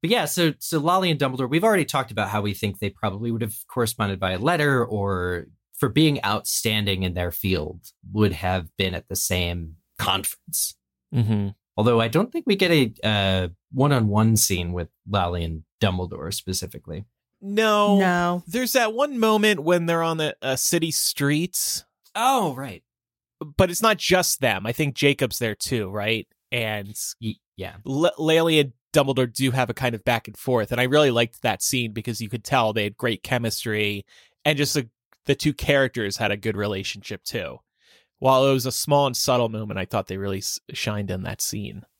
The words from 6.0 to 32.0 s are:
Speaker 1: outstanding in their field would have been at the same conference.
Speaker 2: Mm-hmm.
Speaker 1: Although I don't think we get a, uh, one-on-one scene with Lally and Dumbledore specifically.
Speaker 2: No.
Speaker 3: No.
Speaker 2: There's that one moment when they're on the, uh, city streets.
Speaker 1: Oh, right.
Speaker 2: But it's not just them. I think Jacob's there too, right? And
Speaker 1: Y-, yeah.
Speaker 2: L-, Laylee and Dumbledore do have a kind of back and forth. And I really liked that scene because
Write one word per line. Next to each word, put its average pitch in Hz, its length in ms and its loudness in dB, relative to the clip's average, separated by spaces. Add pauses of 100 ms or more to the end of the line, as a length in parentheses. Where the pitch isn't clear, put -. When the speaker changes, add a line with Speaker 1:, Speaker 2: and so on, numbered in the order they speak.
Speaker 1:
outstanding 101 800 0
in 87 120 -2
their 87 160 -2
field 87 500 -2 (320)
would 107 200 4
have 92 440 -2
been 95 160 0
at - 160 -8
the 92 60 -6
same 87 600 -2 (220)
conference. - 760 -4 (380)
Speaker 2:
Mm-hmm. 107 360 0 (260)
Speaker 1:
Although 117 240 4
I 113 100 2
don't 180 220 0
think 339 160 -6
we 208 80 4
get 185 160 2
a, 139 220 4 (100)
uh, 98 440 2 (240)
one-on-one 113 680 4
scene 87 340 0
with 87 180 -4 (200)
Lally 90 340 0
and 80 200 -6 (180)
Dumbledore 92 520 -2
specifically. - 720 -8 (360)
Speaker 2:
No. 208 580 2
Speaker 3:
No. 175 480 2
Speaker 2:
There's 240 260 -2
that 226 200 2
one 269 260 -2
moment 214 420 4
when 170 240 2
they're 165 180 0
on 165 140 0
the, 156 240 -2
uh, 131 140 -2
city 165 360 0
streets. - 920 -2 (320)
Speaker 1:
Oh, 226 400 2
right. 123 280 -10 (560)
Speaker 2:
But 151 300 2
it's 175 120 -4
not 220 160 4
just - 440 2
them. 101 240 0
I 117 80 -2
think 143 220 -2
Jacob's 139 440 0
there 107 160 -2
too, 107 340 -4
right? 107 380 -4 (240)
And 107 420 -6 (280)
Speaker 1:
Y-, 107 140 -4 (200)
yeah. 87 200 -12 (100)
Speaker 2:
L-, 143 320 2
Laylee 160 420 4
and 139 140 0 (180)
Dumbledore 131 400 2
do 131 200 0
have 123 180 0
a 120 40 -4
kind 120 220 -2
of 107 80 -12
back 117 240 0
and 104 80 -18
forth. 117 380 0
And 120 80 0
I 123 40 4
really 143 260 6
liked 117 320 0
that 110 180 0
scene 117 320 -2
because 113 260 -6